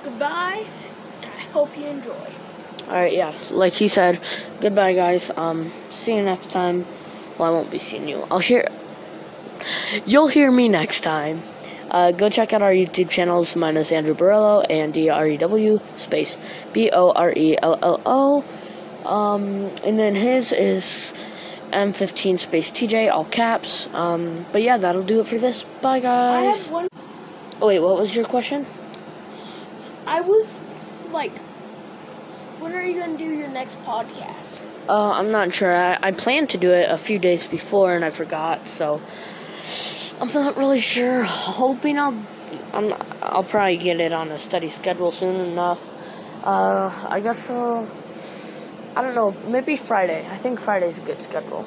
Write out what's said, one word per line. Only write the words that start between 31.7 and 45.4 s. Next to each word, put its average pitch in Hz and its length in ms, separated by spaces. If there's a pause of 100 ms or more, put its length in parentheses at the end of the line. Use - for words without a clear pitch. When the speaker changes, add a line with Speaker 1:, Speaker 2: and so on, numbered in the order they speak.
Speaker 1:
when 330 140
are 359 80
you 359 180
gonna 330 180
do 320 120
your 302 200
next 262 340
podcast? - 800 (260)
Speaker 2:
Uh, 208 220
I'm 196 200
not 196 220
sure. 185 180
I, 180 300
I 196 100
planned 277 380
to - 80
do 180 140
it 175 180
a 160 80
few 208 220
days 175 260
before, 185 500
and 170 80
I 160 60
forgot, 156 580
so 151 320 (1200)
I'm 262 140
not 285 240
really 269 220
sure. 247 440
Hoping 254 760
I'll, 277 180 (560)
I'm, 208 220 (260)
I'll - 220
probably 190 340
get 170 220
it 165 120
on 160 200
a 151 80
steady 165 300
schedule 175 420
soon 185 240
enough. 175 580 (500)